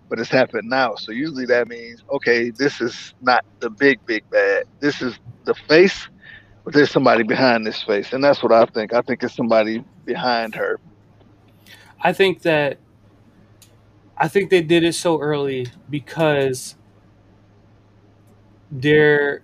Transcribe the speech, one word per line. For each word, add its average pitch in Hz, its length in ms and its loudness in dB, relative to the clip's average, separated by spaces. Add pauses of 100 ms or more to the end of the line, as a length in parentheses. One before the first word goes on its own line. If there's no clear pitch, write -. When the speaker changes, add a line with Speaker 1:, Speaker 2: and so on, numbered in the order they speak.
Speaker 1:
but 113 100 -6
it's 117 100 -6
happened 113 400 -2
now. 123 260 -2
So - 160 -14
usually 131 360 -8
that 120 200 2
means, 117 440 -18
okay, 120 400 0
this 139 300 -2
is - 400 -8
not 123 240 2 (140)
the 120 100 -6
big, 131 360 0
big 107 240 -6
bad. 98 340 2 (160)
This 139 220 -2
is 123 180 -6 (240)
the 120 100 -2
face, - 540 2 (560)
but - 100 -12
there's 147 160 4
somebody 123 340 4
behind 117 420 2
this - 180 -8
face. 101 300 -2
And 135 100 -2
that's 143 180 2
what 113 120 2
I 113 120 6
think. 110 280 -6
I 120 80 2
think 123 220 -6
it's 120 120 -6
somebody 113 480 0 (220)
behind 120 500 -4
her. 98 240 -6 (1200)
Speaker 2:
I 175 120 0
think 185 300 0
that, 147 340 0 (1400)
I 151 100 -2
think 185 220 -2
they 180 120 4
did 165 220 2
it 165 100 0
so 165 260 -2
early 139 480 -4 (220)
because 139 840 -2 (2000)
they're, 147 720 2